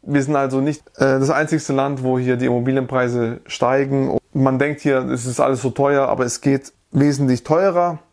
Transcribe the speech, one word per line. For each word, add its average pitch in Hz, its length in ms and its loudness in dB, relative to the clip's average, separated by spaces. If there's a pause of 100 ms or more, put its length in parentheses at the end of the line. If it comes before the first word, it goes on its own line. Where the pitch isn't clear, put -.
Wir 143 200 0
sind 147 140 -2
also 135 240 0
nicht, 147 220 -2 (160)
äh, 135 200 2
das 135 120 2
einzigste 151 420 0
Land, 135 300 -2
wo 127 160 0
hier 127 180 0
die 127 100 -2
Immobilienpreise 123 1000 -2
steigen. 135 640 0
Und - 100 -2 (140)
man 131 240 2
denkt 147 240 -2
hier, 139 160 2
es 127 260 -4
ist 123 160 -4
alles 131 220 0
so 131 80 -2
teuer, 139 380 0
aber 131 160 0
es - 180 -6
geht 139 300 0 (180)
wesentlich 139 540 2
teurer. 175 540 0 (140)